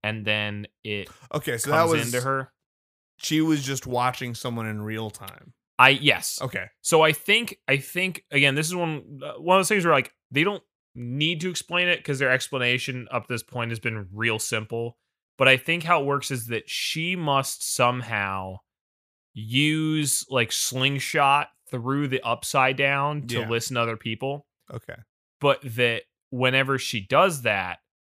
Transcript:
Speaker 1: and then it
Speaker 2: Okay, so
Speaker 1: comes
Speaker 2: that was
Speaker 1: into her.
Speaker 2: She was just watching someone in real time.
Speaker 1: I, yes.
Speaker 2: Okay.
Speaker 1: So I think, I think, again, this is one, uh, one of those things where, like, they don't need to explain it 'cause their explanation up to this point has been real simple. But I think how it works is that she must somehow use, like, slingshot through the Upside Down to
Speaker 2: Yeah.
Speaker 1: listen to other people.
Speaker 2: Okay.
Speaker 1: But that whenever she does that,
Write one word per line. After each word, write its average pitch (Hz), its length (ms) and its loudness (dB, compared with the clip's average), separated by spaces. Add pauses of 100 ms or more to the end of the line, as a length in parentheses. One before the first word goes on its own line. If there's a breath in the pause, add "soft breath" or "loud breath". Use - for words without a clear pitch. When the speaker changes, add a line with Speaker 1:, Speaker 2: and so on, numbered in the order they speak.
Speaker 1:
and 107 220 -6
then 104 420 -2 (180)
it 104 240 -6 (260 loud breath)
Speaker 2:
Okay, 139 240 -2
so 135 120 -4
Speaker 1:
comes 165 220 4
Speaker 2:
that 160 60 2
was 113 160 -2
Speaker 1:
into 123 120 -2
her. 135 260 -4 (680)
Speaker 2:
She 156 220 0
was 156 240 2
just 131 220 -4
watching 123 480 -2
someone 117 320 -6
in 107 160 -6
real 110 280 -6
time. - 420 -18 (280)
Speaker 1:
I, 131 100 10
yes. 139 520 2
Speaker 2:
Okay. 98 240 -6 (160)
Speaker 1:
So 160 200 6
I 156 100 6
think, 214 440 -2 (120)
I 139 100 2
think, 180 540 -6
again, 143 240 4
this 156 100 -2
is 175 80 -4
one, 156 500 -6
uh, 147 100 -12
one 165 220 2
of 190 40 6
those 175 80 0
things 202 160 2
where, 160 100 6
like, 131 180 0 (200)
they 139 120 2
don't 202 180 -2 (340)
need 147 460 -2
to 185 80 -2
explain 175 380 -2
it 175 160 2
'cause 139 140 -4
their 131 120 2
explanation 127 800 -2
up 117 160 -4
to - 60 -4
this 113 100 -6
point 117 260 -6
has 113 100 -6
been 110 320 -6
real 110 280 0
simple. 117 580 -4 (400)
But 127 100 6
I 131 80 10
think 165 280 -2
how 165 180 4
it - 40 -2
works 139 260 -2
is 117 160 -6
that 117 200 -6
she 170 480 -4
must 139 460 0 (140)
somehow 104 800 0 (800)
use, 151 960 0
like, 123 220 0
slingshot 139 960 0 (220)
through 135 380 -2
the 127 140 -2
Upside 131 540 0
Down 139 520 0
to 117 120 -2
Speaker 2:
Yeah. 113 80 -4
Speaker 1:
listen 117 280 -4
to 120 60 0
other 113 140 -2
people. 135 500 -8 (240)
Speaker 2:
Okay. - 260 -12 (440)
Speaker 1:
But 139 220 4
that 117 420 0 (260)
whenever 131 480 2
she 117 220 -4
does 143 420 2
that, 98 380 -2 (380)